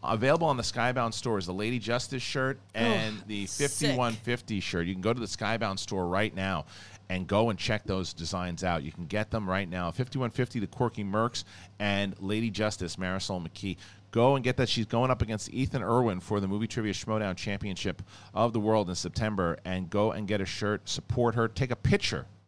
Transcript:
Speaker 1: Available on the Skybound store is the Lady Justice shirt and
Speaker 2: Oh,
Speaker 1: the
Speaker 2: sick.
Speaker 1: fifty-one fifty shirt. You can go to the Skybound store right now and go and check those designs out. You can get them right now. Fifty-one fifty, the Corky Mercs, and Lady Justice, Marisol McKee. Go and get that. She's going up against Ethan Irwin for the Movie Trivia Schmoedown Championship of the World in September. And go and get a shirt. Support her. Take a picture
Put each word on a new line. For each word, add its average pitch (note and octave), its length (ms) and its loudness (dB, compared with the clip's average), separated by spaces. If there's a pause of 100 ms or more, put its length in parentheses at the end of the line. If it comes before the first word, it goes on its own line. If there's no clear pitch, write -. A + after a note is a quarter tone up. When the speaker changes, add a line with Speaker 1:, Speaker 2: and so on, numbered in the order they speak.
Speaker 1:
Available C3+ 440 4
on C3+ 100 4
the A#2 60 -2
Skybound A#2+ 500 0
store A2+ 260 0
is F2 80 -6
the F#2 60 -4
Lady A2 260 0
Justice B2 420 -2
shirt C3 380 -2 (160)
and A2 440 0
Speaker 2:
Oh, - 80 -14
Speaker 1:
the G2+ 200 -4
Speaker 2:
sick. C#3+ 240 0
Speaker 1:
fifty-one B2+ 420 2
fifty A2+ 460 -4
shirt. E2+ 260 0
You F#2+ 80 -2
can F#2 80 -6
go G#2+ 100 2
to B2 80 0
the A2+ 60 -4
Skybound G#2 540 -2
store F#2 280 -2
right G2 280 2
now F#2+ 300 -2 (440)
and F#2 160 -2
go G#2+ 240 4
and G2 80 -2
check G#2+ 260 0
those F#2+ 300 -2
designs F2 500 -4
out. E2+ 200 2
You D2+ 80 -6
can E2+ 160 -10
get G#2+ 240 -2
them G#2+ 180 -2
right F#2+ 180 0
now. F2 220 -2
Fifty-one B2+ 400 -2
fifty, B2 300 -2
the G2 80 0
Corky A2+ 360 -2
Mercs, G#2+ 420 0 (340)
and G2+ 400 2
Lady G#2+ 320 0
Justice, G2 460 -2
Marisol F#2 480 -2
McKee. G2 320 -6 (340)
Go B2 240 8
and C3 80 -2
get B2 140 2
that. B2 120 2
She's A2+ 160 2
going B2 240 2
up A#2 140 2
against G#2+ 280 -4
Ethan C3 300 0
Irwin A2 380 4
for G#2 200 0
the F#2+ 80 0
Movie G#2 200 0
Trivia G#2+ 260 -2
Schmoedown G#2+ 420 -2
Championship G2 680 -4 (320)
of A2+ 180 4
the A#2 60 2
World G#2+ 300 4
in F2+ 60 -2
September. F#2 680 0
And F#2 240 -2
go G#2 220 4
and G2+ 160 -4
get G2+ 140 0
a F#2+ 40 0
shirt. G#2 420 -2
Support A#2+ 480 0
her. A2+ 120 2
Take B2+ 240 -2
a A#2+ 40 0
picture - 520 2 (200)